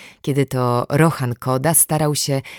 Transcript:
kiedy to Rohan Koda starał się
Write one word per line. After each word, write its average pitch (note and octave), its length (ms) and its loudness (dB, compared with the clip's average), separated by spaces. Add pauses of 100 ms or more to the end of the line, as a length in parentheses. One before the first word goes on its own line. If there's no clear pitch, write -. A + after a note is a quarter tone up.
(220)
kiedy C#3 240 0
to B2 420 0
Rohan C#3 460 2
Koda C3 400 0
starał D#3 400 0
się C3+ 280 -2 (160)